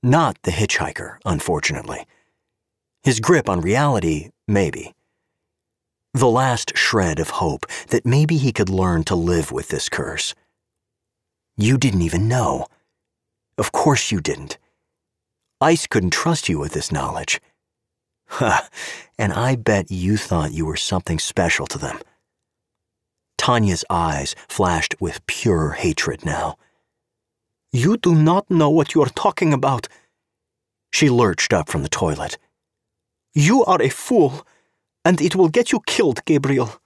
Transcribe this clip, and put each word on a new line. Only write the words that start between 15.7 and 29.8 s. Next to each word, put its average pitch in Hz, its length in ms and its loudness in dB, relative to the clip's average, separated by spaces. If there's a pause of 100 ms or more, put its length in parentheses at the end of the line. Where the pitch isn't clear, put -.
couldn't 92 360 0
trust 160 260 -2
you 78 100 -2
with 71 140 -6
this - 180 -4
knowledge." 71 500 -6 (1000)
"Ha, - 300 0 (500)
and 104 140 0
I 123 220 0
bet 107 360 0
you 92 260 0
thought 78 420 -2
you 80 80 -2
were 78 240 -4
something 87 300 -2
special - 480 -2
to - 100 -8
them." - 220 -8 (1400)
Tanya's 107 520 2
eyes 80 440 -2 (140)
flashed 87 500 -2
with - 280 -6
pure 78 460 0
hatred - 520 -4
now. - 320 -4 (1160)
"You 151 220 2
do 175 180 2
not 165 360 4
know 160 180 4
what 151 260 2
you 160 80 6
are 131 60 2 (160)
talking 175 300 2
about." 135 340 -2 (1040)